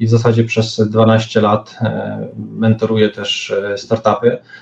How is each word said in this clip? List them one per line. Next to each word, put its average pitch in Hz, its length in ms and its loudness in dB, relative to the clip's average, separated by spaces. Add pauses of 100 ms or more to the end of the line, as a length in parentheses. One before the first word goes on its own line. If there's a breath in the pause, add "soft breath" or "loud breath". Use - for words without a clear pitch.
i 117 60 0
w 110 40 0
zasadzie 117 340 4
przez 113 460 0
dwanaście 110 500 2
lat, 107 400 -2
e, 107 560 -4
mentoruję 110 720 0
też, - 420 -6
e, 98 280 -4
startupy. - 600 0 (240 loud breath)